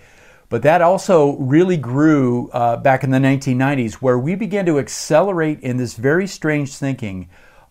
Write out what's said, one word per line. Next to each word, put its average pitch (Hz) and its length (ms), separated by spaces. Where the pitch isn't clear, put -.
But 117 140
that 160 180
also 170 560
really 165 400
grew, 131 760
uh, 120 240
back 131 260
in 131 60
the 131 100
nineteen 135 380
nineties, 131 420
where 127 180
we 156 180
began 202 280
to 160 140
accelerate 156 840
in 123 160
this 123 200
very 151 300
strange 151 500
thinking 104 520